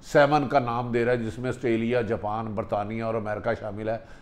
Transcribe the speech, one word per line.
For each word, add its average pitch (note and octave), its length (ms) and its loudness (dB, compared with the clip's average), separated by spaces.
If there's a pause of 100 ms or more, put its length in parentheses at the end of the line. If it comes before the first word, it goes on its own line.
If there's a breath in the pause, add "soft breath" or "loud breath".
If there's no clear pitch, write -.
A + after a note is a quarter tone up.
सेवन D3 440 4
का C#3+ 120 4
नाम A#2+ 320 -2
दे A#2 120 4
रहा B2 120 4
है, A#2 80 0
जिसमें A#2+ 260 -4
ऑस्ट्रेलिया, A#2 520 0
जापान, G#2+ 540 -4
बरतानिया G#2+ 520 -2
और A2+ 80 -2
अमेरिका G#2+ 380 -2
शामिल G#2+ 360 -6
है, A2+ 140 -4 (180 loud breath)